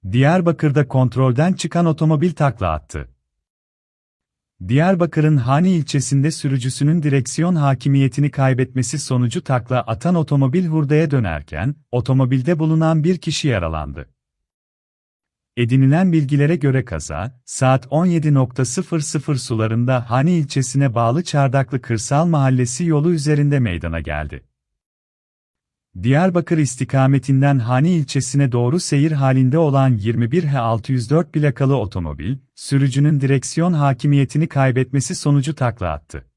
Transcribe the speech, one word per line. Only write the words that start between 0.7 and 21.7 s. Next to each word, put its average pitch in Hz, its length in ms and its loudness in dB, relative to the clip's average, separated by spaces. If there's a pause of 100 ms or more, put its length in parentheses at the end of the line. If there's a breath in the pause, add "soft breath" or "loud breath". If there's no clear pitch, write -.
kontrolden 131 640 0
çıkan 170 320 -2
otomobil 156 460 0
takla 123 400 -2
attı. 73 380 -8 (1600)
Diyarbakır'ın 156 720 2
Hani 143 340 2
ilçesinde 143 600 0
sürücüsünün 139 720 -2
direksiyon 147 520 0
hakimiyetini 139 760 2
kaybetmesi 131 680 -2
sonucu 123 440 -2
takla 123 380 -2
atan 170 340 -2
otomobil 147 500 0
hurdaya 156 460 0
dönerken, 90 640 -4 (160)
otomobilde 131 680 0
bulunan 160 440 2
bir 175 140 2
kişi 156 300 -4
yaralandı. 78 600 -4 (1500)
Edinilen 135 540 4
bilgilere 147 440 2
göre 131 300 0
kaza, 80 600 -8
saat 131 440 0
on 160 160 0
yedi 156 280 0
nokta 131 320 0
sıfır 170 340 -4
sıfır 147 360 -4
sularında 120 760 -2
Hani 135 220 2
ilçesine 139 640 0
bağlı 120 280 0
Çardaklı 135 580 0